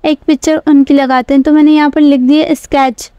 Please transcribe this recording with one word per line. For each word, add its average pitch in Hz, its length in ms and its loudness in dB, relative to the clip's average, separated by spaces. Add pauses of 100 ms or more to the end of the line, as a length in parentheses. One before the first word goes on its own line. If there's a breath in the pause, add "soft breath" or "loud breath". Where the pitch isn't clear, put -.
एक 302 240 -4
picture 311 400 -2
उनकी 277 260 2
लगाते 262 400 -2
हैं। 269 100 2
तो 302 80 0
मैंने 302 200 4
यहाँ 302 180 2
पर 302 120 -2
लिख 285 200 2
दिया 294 340 0
sketch। 269 640 -4